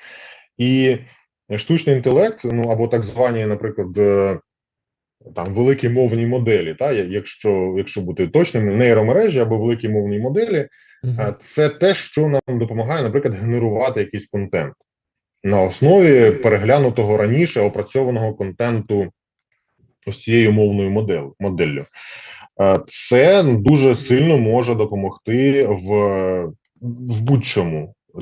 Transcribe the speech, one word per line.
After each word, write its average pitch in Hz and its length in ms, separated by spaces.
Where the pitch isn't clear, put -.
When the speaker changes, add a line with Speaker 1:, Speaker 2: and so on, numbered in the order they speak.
Speaker 1:
І 131 380
штучний 151 400
інтелект, 139 480
ну, 117 240
або 113 200
так 113 160
звані, 117 420
наприклад, 104 520
е, 98 400
там, 92 180
великі 127 340
мовні 117 380
моделі, 110 520
та, 139 140
я-, 104 120
якщо, 95 720
якщо 98 240
бути 87 280
точним, 113 500
нейромережі 127 600
або 113 200
великі 113 300
мовні 104 300
моделі, 160 500
Speaker 2:
Мгм. 120 160
Speaker 1:
е, 104 200
це 151 280
те, 180 260
що - 340
нам 131 300
допомагає, 117 440
наприклад, 127 320
генерувати 107 680
якийсь 101 260
контент 92 480
на 98 160
основі 135 720
переглянутого 110 840
раніше 120 440
опрацьованого 110 720
контенту 104 800
ось - 160
цією 113 300
мовною 101 380
модел-, 95 500
моделлю. 82 440
Е, 95 260
це 170 560
дуже 131 540
сильно 139 420
може 117 360
допомогти 110 920
в, 95 240
в 120 400
будь-чому. 95 760